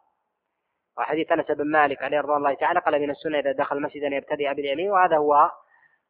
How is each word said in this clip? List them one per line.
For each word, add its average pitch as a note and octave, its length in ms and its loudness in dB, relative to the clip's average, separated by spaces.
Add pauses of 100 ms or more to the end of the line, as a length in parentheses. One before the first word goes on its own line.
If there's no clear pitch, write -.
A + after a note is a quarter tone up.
(1000)
وحديث D#3 340 -2
أنس D#3 180 0
بن D3 200 -2
مالك D3 320 2
عليه D3 180 -2
رضوان C#3+ 160 0
الله C#3 180 0
تعالى E3+ 260 0
قال: D3+ 200 0
"من C#3+ 100 -2
السنة D3+ 280 -4
إذا C#3 140 -2
دخل C#3+ 240 -4
المسجد C#3+ 260 -8
أن C#3+ 100 -4
يبتدئ C#3+ 420 -4
باليمين"، D3 360 -4
وهذا F3+ 260 4
هو D3 340 6 (600)